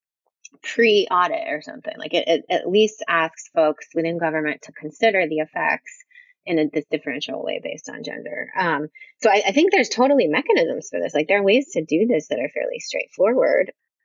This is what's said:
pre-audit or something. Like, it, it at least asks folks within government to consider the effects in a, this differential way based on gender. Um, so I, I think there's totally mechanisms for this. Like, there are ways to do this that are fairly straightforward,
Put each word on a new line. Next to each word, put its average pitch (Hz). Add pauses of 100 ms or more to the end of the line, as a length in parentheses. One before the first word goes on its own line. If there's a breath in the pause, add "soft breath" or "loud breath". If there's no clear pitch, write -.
(600)
pre-audit 190
or 151
something. -
Like, -
it, -
it 160
at 175
least 208
asks 165
folks 156
within 165
government 156
to -
consider 185
the 156
effects 156 (540 soft breath)
in 170
a, 151
this -
differential 147
way -
based -
on -
gender. -
Um, 156 (300 loud breath)
so 214
I, 202
I 196
think 330
there's 320
totally 254
mechanisms 185
for -
this. -
Like, 151
there 202
are 202
ways 226
to 165
do 160
this 170
that -
are 131
fairly -
straightforward, - (340)